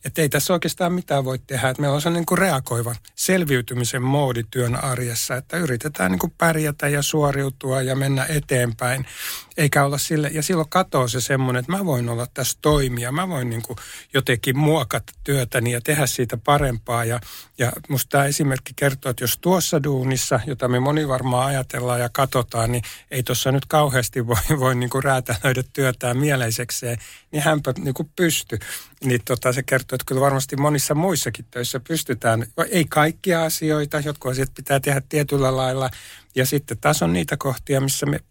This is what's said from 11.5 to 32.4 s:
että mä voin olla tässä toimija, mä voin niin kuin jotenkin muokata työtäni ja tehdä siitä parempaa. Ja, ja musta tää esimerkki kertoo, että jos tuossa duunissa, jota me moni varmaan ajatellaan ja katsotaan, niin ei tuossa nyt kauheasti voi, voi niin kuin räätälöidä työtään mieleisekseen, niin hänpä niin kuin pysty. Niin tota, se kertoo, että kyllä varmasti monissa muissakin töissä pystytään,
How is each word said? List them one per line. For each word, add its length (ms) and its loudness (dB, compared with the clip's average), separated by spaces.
että 120 -4
mä 120 0
voin 240 0
olla 260 -2
tässä 280 -4
toimija, 500 2
mä 160 -2
voin 220 -2
niin 120 -4
kuin 140 -10
jotenkin 440 2
muokata 540 2
työtäni 480 0
ja 80 -2
tehdä 260 0
siitä 300 -2
parempaa. 680 0
Ja, 160 -2
ja 140 0
musta 200 -2
tää 160 4
esimerkki 520 0
kertoo, 340 0
että 140 -4
jos 140 -2
tuossa 440 2
duunissa, 640 0
jota 220 -2
me 120 4
moni 280 0
varmaan 380 0
ajatellaan 540 -2
ja 120 0
katsotaan, 600 0
niin 100 0
ei 120 -2
tuossa 300 0
nyt 140 0
kauheasti 600 2
voi, 320 0
voi 160 2
niin 160 -2
kuin 140 -2
räätälöidä 580 0
työtään 460 0
mieleisekseen, 800 -2
niin 100 -2
hänpä 360 2
niin 160 -2
kuin 220 -6
pysty. 420 0
Niin 200 2
tota, 280 0
se 100 -2
kertoo, 320 -2
että 120 -4
kyllä 140 0
varmasti 360 2
monissa 380 2
muissakin 560 0
töissä 300 -6
pystytään, 680 0